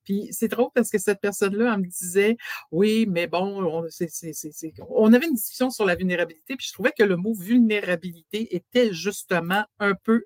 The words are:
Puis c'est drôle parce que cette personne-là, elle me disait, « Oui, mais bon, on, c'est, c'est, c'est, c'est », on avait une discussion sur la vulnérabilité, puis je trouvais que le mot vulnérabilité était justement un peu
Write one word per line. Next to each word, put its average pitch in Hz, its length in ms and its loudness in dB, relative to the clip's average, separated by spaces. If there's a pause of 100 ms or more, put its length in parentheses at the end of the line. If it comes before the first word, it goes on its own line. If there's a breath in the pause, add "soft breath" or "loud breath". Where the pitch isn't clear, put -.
Puis 196 260 -4
c'est - 180 -4
drôle 247 260 0
parce 233 160 0
que 208 80 0
cette 202 220 -2
personne-là, 202 540 0
elle 196 60 0
me 180 60 -2
disait, « 190 500 0 (340 loud breath)
Oui, 214 380 4
mais 170 180 0
bon, 190 380 -2
on, 165 260 -2
c'est, 170 200 -6
c'est, 165 220 -10
c'est, 147 200 -12
c'est », 160 200 -12 (160)
on 220 240 6
avait 254 140 6
une 311 80 -2
discussion - 360 -4
sur 220 140 -2
la 175 120 2
vulnérabilité, 175 600 -4
puis - 100 -12
je - 60 -12
trouvais 254 240 -2
que 226 60 2
le 196 140 4
mot 208 180 -4
vulnérabilité 202 1200 0
était 226 380 2
justement 180 720 -2 (160)
un 202 140 2
peu 226 320 0